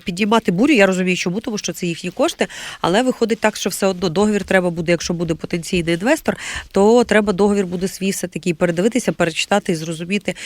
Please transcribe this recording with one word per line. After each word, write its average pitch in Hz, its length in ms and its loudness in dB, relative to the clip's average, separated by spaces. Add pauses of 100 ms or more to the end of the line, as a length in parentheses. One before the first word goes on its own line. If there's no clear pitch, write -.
підіймати 208 480 2
бурю. 247 200 4
Я 196 140 6
розумію, 185 300 2
чому, 185 240 -4
тому 208 180 -6
що - 140 -6
це - 140 -6
їхні 170 240 -6
кошти, 262 360 -2 (340)
але 190 220 2
виходить 233 380 0
так, 214 160 0
що - 140 -4
все - 160 -2
одно 190 220 -2
договір 202 360 0
треба 180 260 2
буде, 170 220 -2
якщо 175 220 -2
буде 165 200 -2
потенційний 170 600 -2
інвестор, 233 420 0 (360)
то 220 320 6
треба 208 280 2
договір 202 340 2
буде 180 220 -4
свій 190 220 -4
все-таки 175 440 -4
передивитися, 180 580 0
перечитати 180 600 0
і - 20 0
зрозуміти, 170 600 -4 (120)